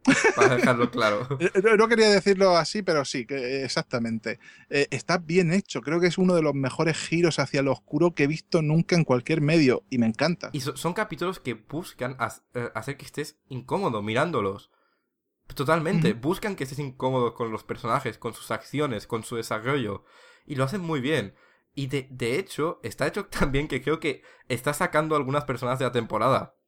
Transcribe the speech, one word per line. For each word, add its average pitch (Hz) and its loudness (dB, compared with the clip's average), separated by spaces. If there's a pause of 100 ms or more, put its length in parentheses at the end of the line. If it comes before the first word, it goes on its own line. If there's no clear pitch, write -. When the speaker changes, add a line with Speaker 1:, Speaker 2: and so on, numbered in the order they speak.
(360)
Speaker 1:
para - 6
dejarlo 120 4
claro. 110 0
Speaker 2:
<laughs> 135 -6
Eh, 190 2
no, 220 6
no 220 6
quería 220 6
decirlo 190 6
así, 165 0
pero 160 2
sí, 123 -6
que, 139 -6
eh, 135 -4
exactamente. 117 -4 (300)
Eh, 143 2
está 165 -2
bien 170 2
hecho. 190 -2
Creo 160 -2
que 180 4
es 165 0
uno 185 4
de 165 4
los 151 2
mejores 143 -2
giros 165 0
hacia 139 0
lo 139 0
oscuro 165 0
que 147 0
he 143 4
visto 160 0
nunca 156 2
en 160 4
cualquier 135 0
medio, 147 4
y 127 -2
me 117 4
encanta. 147 0
Speaker 1:
Y 147 -6
so-, 139 -6
son 170 -2
capítulos 180 -4
que 123 -6
buscan 139 -10
ha-, 113 -4 (200)
eh, 120 -6
hacer 113 -8
que - -20
estés - -10 (120)
incómodo 135 -4
mirándolos. 110 -2 (840)
Totalmente. 160 2
Speaker 2:
Ujú. 120 -6
Speaker 1:
Buscan 190 -2
que - -6
estés 131 -8
incómodo 131 -2
con 113 -6
los 107 -8
personajes, 117 -4
con 113 -8
sus - -18
acciones, 131 -4
con 110 -4
su - -10
desarrollo. 113 -4 (420)
Y 147 -10
lo 131 2
hacen 190 -6
muy 160 -2
bien. 123 -2 (420)
Y 139 -6
de, 131 -4
de 123 -2
hecho, 165 -4
está 127 -4
hecho 196 -6
<laughs> - -20
tan 147 0
bien 143 0
que 131 -4
creo 151 -2
que - -4 (280)
está 143 -2
sacando 156 0
a - 2
algunas 143 -2
personas 127 -4
de 135 0
la 120 0
temporada. 113 0 (120)